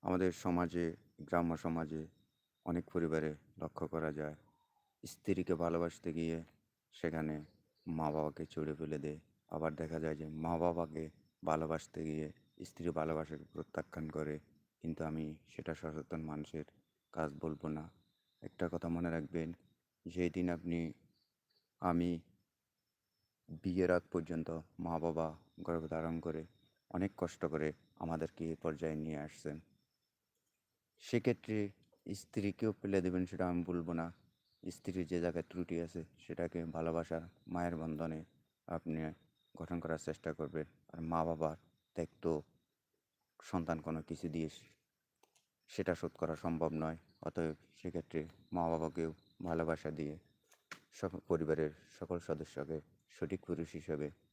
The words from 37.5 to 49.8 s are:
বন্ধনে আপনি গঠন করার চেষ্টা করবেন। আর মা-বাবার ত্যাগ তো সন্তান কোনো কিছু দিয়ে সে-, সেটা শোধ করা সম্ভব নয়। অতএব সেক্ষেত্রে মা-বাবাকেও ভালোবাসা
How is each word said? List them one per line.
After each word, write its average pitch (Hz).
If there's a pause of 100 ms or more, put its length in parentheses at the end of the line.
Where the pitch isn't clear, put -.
বন্ধনে 80 (420)
আপনি 80 (440)
গঠন 85
করার 80
চেষ্টা 80
করবেন। 78 (280)
আর 82
মা-বাবার 80 (380)
ত্যাগ 82 (140)
তো 80 (1000)
সন্তান 82
কোনো 80
কিছু 82
দিয়ে 80
সে-, - (1000)
সেটা 92
শোধ 85
করা 80
সম্ভব 80
নয়। 80 (260)
অতএব 80 (220)
সেক্ষেত্রে 82 (240)
মা-বাবাকেও 82 (280)
ভালোবাসা 82